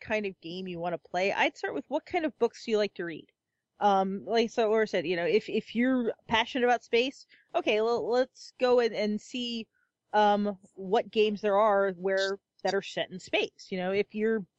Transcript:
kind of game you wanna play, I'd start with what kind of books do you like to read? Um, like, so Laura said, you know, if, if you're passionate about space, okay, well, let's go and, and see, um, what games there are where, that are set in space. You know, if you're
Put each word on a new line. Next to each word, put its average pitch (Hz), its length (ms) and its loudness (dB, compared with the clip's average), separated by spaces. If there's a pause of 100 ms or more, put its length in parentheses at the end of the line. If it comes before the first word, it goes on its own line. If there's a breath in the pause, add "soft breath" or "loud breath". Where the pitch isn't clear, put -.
kind 214 240 -4
of 190 160 -8
game 180 260 -10
you 175 140 -8
wanna 170 180 -4
play, 180 340 -2
I'd 285 240 0
start - 180 -6
with 285 140 -6
what 285 180 -4
kind 339 180 -2
of 294 140 -4
books - 260 -2
do 233 60 -6
you 214 80 2
like 208 160 -2
to 180 100 -8
read? 165 220 -10 (540)
Um, 190 440 2
like, 226 260 0
so 220 200 0
Laura 220 160 2
said, 180 180 -2
you 175 120 -2
know, 170 80 -2
if, 185 240 2
if - 260 -4
you're 247 380 2 (160)
passionate 240 360 0
about 247 200 2
space, 254 420 0 (300 soft breath)
okay, 226 240 2
well, 220 280 0
let's 247 520 -2
go 247 180 4
and, 220 160 2
and 208 260 -2
see, 240 460 -8 (460)
um, 208 440 2 (180)
what 190 360 -2
games 214 300 2
there 202 180 2
are 202 400 4
where, 190 400 -2 (240)
that 190 100 0
are 196 80 0
set - 300 -6
in 180 80 -12
space. - 520 -4
You 190 80 -4
know, 180 120 -2
if 202 240 -2
you're 214 300 0 (140)